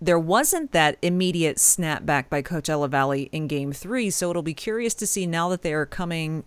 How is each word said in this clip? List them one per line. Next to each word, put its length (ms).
there 140
wasn't 540
that 320
immediate 540
snapback 680
by 140
Coachella 480
Valley 420
in 140
game 260
three, 380
so 220
it'll 100
be 140
curious 400
to 100
see 220
now 220
that 120
they 140
are 100
coming, 600